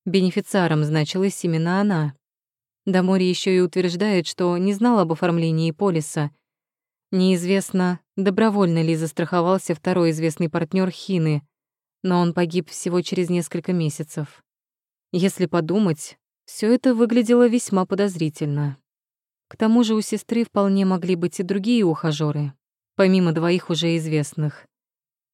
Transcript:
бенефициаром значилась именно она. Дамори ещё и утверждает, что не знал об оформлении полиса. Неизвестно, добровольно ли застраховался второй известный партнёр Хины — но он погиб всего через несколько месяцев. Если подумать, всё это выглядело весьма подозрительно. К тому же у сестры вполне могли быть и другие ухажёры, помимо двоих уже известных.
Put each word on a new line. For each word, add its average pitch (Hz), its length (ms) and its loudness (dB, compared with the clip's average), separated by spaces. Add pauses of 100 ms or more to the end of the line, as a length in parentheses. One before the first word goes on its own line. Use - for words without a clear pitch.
бенефициаром 180 800 0
значилась 156 600 -2
именно 170 380 0
она. 160 320 0 (720)
Дамори 185 400 2
ещё 180 260 0
и 185 80 4
утверждает, 180 680 0
что 175 320 -2
не 190 160 0
знал 226 260 2
об 165 120 2
оформлении 165 600 0
полиса. 156 600 -2 (800)
Неизвестно, 185 880 0 (160)
добровольно 196 680 2
ли 160 140 2
застраховался 170 800 -2
второй 180 360 0
известный 160 380 -2
партнёр 180 400 -2
Хины — 160 540 -2 (600)
но 180 160 2
он 170 140 2
погиб 175 360 -2
всего 175 320 -4
через 180 280 -2
несколько 175 440 -4
месяцев. 156 680 -6 (680)
Если 185 340 0
подумать, 170 720 -2 (280)
всё - 260 -2
это 254 240 2
выглядело 240 520 4
весьма 208 380 0
подозрительно. 156 920 -2 (720)
К - 80 -20
тому 226 260 4
же 220 100 0
у 214 80 0
сестры 226 440 -4
вполне 196 400 0
могли 180 300 0
быть 170 240 -4
и 196 40 -4
другие 202 400 0
ухажёры, 151 720 -2 (420)
помимо 185 360 4
двоих 170 380 0
уже 165 280 0
известных. 156 720 -4 (680)